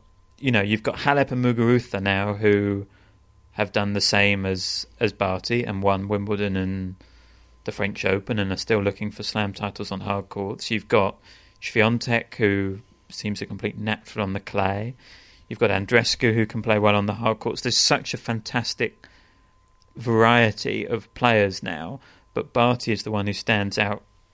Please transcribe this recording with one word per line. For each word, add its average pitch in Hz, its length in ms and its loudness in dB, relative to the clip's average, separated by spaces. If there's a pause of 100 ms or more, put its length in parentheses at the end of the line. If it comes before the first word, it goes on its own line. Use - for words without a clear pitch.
(400)
you 135 120 0
know, 107 100 4
you've 107 220 0
got 117 160 -2
Halep 143 320 2
and 123 120 -2
Muguruza 120 580 2
now, 101 340 0
who 101 520 2 (640)
have 104 220 -4
done 101 180 0
the 101 100 0
same 101 440 2
as, - 420 -4 (140)
as 104 100 2
Barty 101 540 -2
and 98 180 -4
won 98 240 2
Wimbledon 101 480 -2
and 95 400 -4 (680)
the - 80 -6
French 101 340 -4
Open 101 320 0
and 98 140 0
are 92 60 -4
still 110 220 0
looking 101 300 -2
for 104 140 -14
Slam 104 280 -2
titles 101 400 -8
on 95 100 -6
hard 101 280 -4
courts. 98 400 -8
You've 110 180 -4
got 104 300 4 (440)
Swiatek, 117 720 0
who 98 440 0 (300)
seems 104 320 -6
a - 60 -8
complete 107 300 -6
natural 107 460 -6
on 95 100 -4
the 98 60 -4
clay. 101 540 -2 (560)
You've 107 80 -10
got 107 140 2
Andreescu, 110 640 2
who 113 100 2
can 107 160 -8
play 107 160 2
well 104 180 4
on 101 120 2
the 104 80 -2
hard 110 240 0
courts. - 220 -4
There's 120 160 0
such - 360 0
a 123 40 -6
fantastic - 920 -6 (880)
variety 113 880 4
of - 300 -6
players 107 480 2
now, 87 360 -8 (340)
but - 200 -6
Barty 120 380 2
is 101 120 -4
the 107 80 -8
one 101 160 -2
who 101 60 -4
stands 101 460 -2
out 104 240 -2 (300)